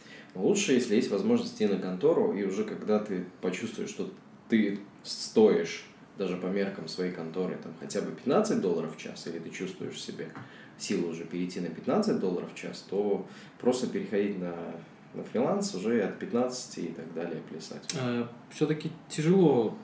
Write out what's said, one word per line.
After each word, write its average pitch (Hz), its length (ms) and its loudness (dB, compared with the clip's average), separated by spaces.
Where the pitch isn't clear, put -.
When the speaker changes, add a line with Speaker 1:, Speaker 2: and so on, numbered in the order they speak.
Speaker 1:
но 92 100 -4
лучше, 160 280 4
если 117 220 4
есть - 160 4
возможность 107 460 2
идти 107 100 2
на 98 120 2
контору, 92 540 4
и 98 120 0
уже 98 200 0
когда 104 340 0
ты 95 260 -2
почувствуешь, 95 500 -4
что - 200 -6
ты 101 300 4
стоишь - 800 4
даже 90 180 -2
по 92 100 -4
меркам 95 420 -2
своей 90 240 -2
конторы, 82 500 -4
там, - 180 -10
хотя 95 200 -4
бы - 120 -4
пятнадцать 143 480 2
долларов 82 360 0
в - 40 -16
час, - 260 -12
или 85 120 -8
ты - 120 -10
чувствуешь 82 440 -8
в - 60 -12
себе 82 260 -8
силу 87 320 -2
уже 80 140 -8
перейти 90 360 -4
на 87 80 -4
пятнадцать 170 500 0
долларов 90 360 0
в - 40 -14
час, - 320 -10
то 98 360 0
просто 240 260 2
переходить 98 540 0
на, 87 140 -4
на - 80 -6
фриланс 160 520 0
уже 107 280 2
от 92 160 -2
пятнадцати 117 640 -2
и 82 120 -6
так 80 220 -10
далее 82 260 -6
плясать. - 320 -12
Speaker 2:
Э, 120 300 -2
все-таки 156 400 0
тяжело 147 760 6